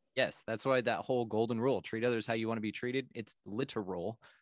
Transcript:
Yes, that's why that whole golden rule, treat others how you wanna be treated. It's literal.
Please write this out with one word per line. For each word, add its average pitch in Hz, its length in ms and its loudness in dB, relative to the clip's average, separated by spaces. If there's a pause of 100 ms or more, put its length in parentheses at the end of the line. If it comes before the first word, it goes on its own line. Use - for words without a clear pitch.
(160)
Yes, 127 200 2 (100)
that's 110 200 -2
why 131 160 6
that 110 180 2
whole 123 260 0
golden 113 340 2
rule, 117 220 2
treat 113 220 -4
others 117 240 2
how 117 60 0
you 113 160 0
wanna 113 120 -2
be 107 120 -2
treated. 131 420 -4
It's 113 200 -10 (100)
literal. 98 760 -4 (220)